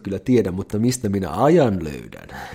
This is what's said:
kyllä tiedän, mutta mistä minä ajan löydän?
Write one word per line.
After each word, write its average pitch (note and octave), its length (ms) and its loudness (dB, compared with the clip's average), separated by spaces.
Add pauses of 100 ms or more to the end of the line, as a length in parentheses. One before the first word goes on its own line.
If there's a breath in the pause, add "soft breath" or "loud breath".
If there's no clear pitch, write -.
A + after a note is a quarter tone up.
kyllä F#2+ 160 -4
tiedän, A2 340 2
mutta G2 260 -4
mistä A#2 300 0
minä F#2+ 340 -2
ajan C3+ 400 4
löydän? A#1+ 440 -12 (280 loud breath)